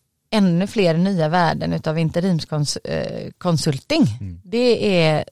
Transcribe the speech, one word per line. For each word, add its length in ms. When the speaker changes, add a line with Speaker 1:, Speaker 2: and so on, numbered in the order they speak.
Speaker 1:
ännu 360
fler 300
nya 320
värden 440
utav 260
interimskons-, 800
eh, 500
konsulting. 640
Speaker 2:
Mm. 240
Speaker 1:
Det 580
är 280